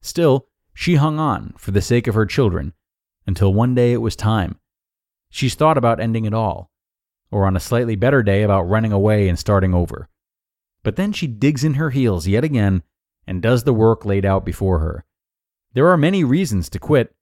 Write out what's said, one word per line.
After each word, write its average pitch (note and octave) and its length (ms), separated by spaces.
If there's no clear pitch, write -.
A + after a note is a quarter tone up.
Still, C#3+ 460
she F3 220
hung D3+ 240
on A#2+ 380
for - 140
the G2 100
sake A#2+ 260
of G#2+ 80
her A2 100
children, F2 480
until F#2+ 260
one A#2+ 220
day A#2+ 160
it A#2 100
was A2 140
time. G#2+ 420
She's - 240
thought D#3 240
about A#2 220
ending A2+ 260
it G#2+ 80
all, G#2+ 380
or G2 160
on F#2+ 120
a - 20
slightly A#2 360
better B2 280
day G2+ 200
about G2 200
running G#2+ 300
away G2+ 340
and F2 100
starting F#2+ 360
over. F2 340
But G#2+ 140
then G3+ 160
she E3+ 160
digs B2 360
in D3+ 120
her D3+ 140
heels A2+ 360
yet G#2 180
again G2+ 400
and F#2 140
does A#2 240
the C3+ 80
work A2 320
laid G2 200
out G2 200
before F#2 340
her. D#2 260
There D3 160
are F3+ 80
many F3 260
reasons B2 460
to G2 100
quit - 420